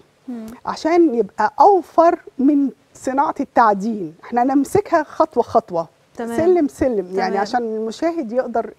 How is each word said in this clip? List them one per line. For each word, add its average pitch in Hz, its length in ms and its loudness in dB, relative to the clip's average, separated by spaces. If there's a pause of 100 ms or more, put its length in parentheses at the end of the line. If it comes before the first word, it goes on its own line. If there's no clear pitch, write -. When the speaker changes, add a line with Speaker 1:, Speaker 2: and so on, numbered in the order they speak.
(280)
Speaker 1:
مم. 233 180 -12 (200)
Speaker 2:
عشان 320 500 2
يبقى 214 440 -2
اوفر 330 600 4 (180)
من 277 320 2 (240)
صناعة 269 460 -2
التعدين. 208 840 0
احنا 240 200 -2
نمسكها 285 600 0
خطوة 262 400 -2
خطوة، 170 440 -2 (280)
Speaker 1:
تمام. 233 220 -8
Speaker 2:
سلم 330 300 2
سلم، 240 380 -2 (100)
يعني 190 160 -2
Speaker 1:
تمام. 196 100 -2
Speaker 2:
عشان 233 200 -2
المشاهد 226 680 -6
يقدر 233 460 -4